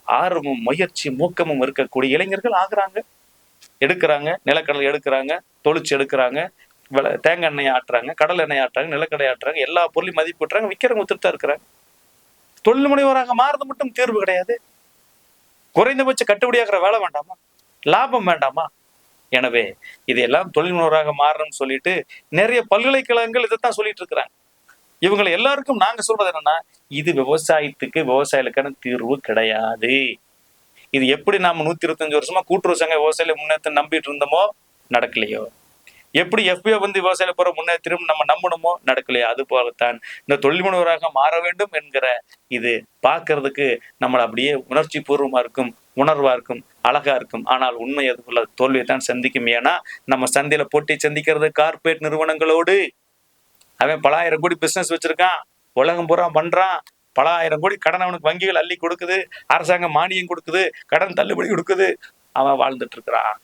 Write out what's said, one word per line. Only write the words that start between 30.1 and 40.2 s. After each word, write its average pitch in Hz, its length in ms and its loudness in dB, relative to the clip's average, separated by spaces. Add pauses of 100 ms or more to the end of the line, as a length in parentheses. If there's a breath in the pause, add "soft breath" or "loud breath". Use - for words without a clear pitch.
இது 131 80 2 (100)
எப்படி 196 220 0 (100)
நாம 165 200 0
நூத்தி 165 200 -2
இருபத்தஞ்சு 156 320 -2
வருஷமா 175 320 -2
கூட்டுறவு 180 320 0
சங்க 160 200 2
விவசாயிகளை 160 360 0
முன்னேற்ற 151 400 -4
நம்பிட்டு 151 320 -2
இருந்தோமோ 147 320 0 (480)
நடக்கலையோ, 113 520 -2 (720 soft breath)
எப்படி 180 360 0
எஃப் 180 140 -4
பி 214 100 2
ஓ - 80 4
வந்து 196 200 -2
விவசாயிகளை 180 340 0
பூரா 180 200 2
முன்னேற்றிடும் 170 540 -4
நம்ம 156 200 -2
நம்பணுமோ, 170 420 0 (160)
நடக்கலையா? 123 440 0
அது 123 100 -4 (100)
போலத்தான் 120 440 0 (280 loud breath)